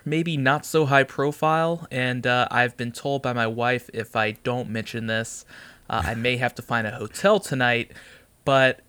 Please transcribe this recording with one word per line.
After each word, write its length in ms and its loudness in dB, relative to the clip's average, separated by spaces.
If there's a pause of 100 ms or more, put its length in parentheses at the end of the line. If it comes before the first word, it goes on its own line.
maybe 320 -2
not 260 2
so 220 2
high 180 6
profile, 840 -2
and, 380 -2
uh, 240 2
I've 260 2
been 140 -6
told 320 -4
by 100 -2
my 140 0
wife 480 -2
if 200 -8
I 180 2 (100)
don't 260 -2
mention 380 -6
this, 360 -4 (460)
uh, 160 0
I 80 -2
may 240 0
have 180 -2
to 60 -14
find 240 -2
a 60 -4
hotel 480 0
tonight, 520 0 (540)
but 440 4